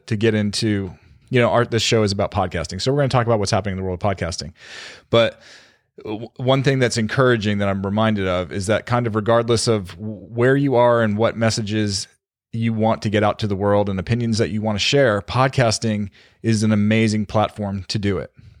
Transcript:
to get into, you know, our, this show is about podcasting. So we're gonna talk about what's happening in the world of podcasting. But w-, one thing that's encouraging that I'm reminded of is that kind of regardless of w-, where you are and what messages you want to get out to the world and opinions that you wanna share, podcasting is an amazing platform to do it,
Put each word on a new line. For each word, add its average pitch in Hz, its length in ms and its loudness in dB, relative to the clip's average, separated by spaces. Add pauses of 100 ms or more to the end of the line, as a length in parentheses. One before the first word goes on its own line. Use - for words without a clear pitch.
to 113 100 -2
get 107 200 2
into, 104 580 -2 (380)
you 123 100 4
know, 113 80 4
our, 139 160 2
this 117 160 -2
show 113 220 2
is 101 80 0
about 98 180 -2
podcasting. 90 500 -4
So 135 140 0
we're 147 60 0
gonna 135 100 0
talk 120 160 2
about 113 140 2
what's 98 100 -2
happening 98 240 -2
in 92 40 -6
the 95 60 -6
world 90 180 -6
of 104 60 -2
podcasting. 85 460 -6 (560)
But 117 320 2 (640)
w-, 107 340 -10
one 131 240 2
thing 135 160 2
that's 123 180 0
encouraging 110 640 2
that 101 100 0
I'm 98 160 -2
reminded 104 440 0
of 90 240 -2
is 92 160 -4
that 104 180 0
kind 120 220 0
of 104 80 -4
regardless 117 520 2
of 104 280 0
w-, 107 180 -10
where 120 420 0
you 139 200 0
are 120 260 4
and 104 160 0
what 113 180 0
messages 107 720 -2 (440)
you 113 200 -2
want 110 300 0
to 110 80 -2
get 104 140 2
out 104 160 0
to 110 80 -2
the 101 80 -2
world 101 340 2
and 95 100 -2
opinions 117 380 -2
that 92 140 0
you 107 100 -4
wanna 107 160 -2
share, 117 460 2
podcasting 113 880 0 (320)
is 113 180 2
an 110 100 2
amazing 107 540 2
platform 101 600 -4
to - 100 -6
do 98 220 -2
it, - 120 -10 (280)